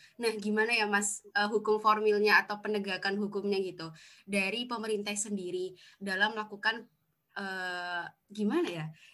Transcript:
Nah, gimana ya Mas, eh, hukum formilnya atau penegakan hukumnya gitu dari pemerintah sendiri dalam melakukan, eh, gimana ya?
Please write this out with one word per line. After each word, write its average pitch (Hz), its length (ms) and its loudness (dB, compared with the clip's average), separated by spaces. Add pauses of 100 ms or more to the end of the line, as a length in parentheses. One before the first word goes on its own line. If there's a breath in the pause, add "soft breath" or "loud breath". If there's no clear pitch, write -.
(160 loud breath)
Nah, 226 240 0
gimana 214 320 2
ya 220 160 4
Mas, 202 400 0
eh, 208 240 2
hukum 214 240 2
formilnya 208 640 6
atau 208 240 -2
penegakan 196 560 -2
hukumnya 202 400 -2
gitu 160 320 -6 (320 loud breath)
dari 196 400 -2
pemerintah 214 480 -4
sendiri 185 640 -6 (240 loud breath)
dalam 196 320 0
melakukan, 214 560 -4 (460)
eh, 180 720 -6 (240)
gimana 214 400 0
ya? 160 160 -6 (280 loud breath)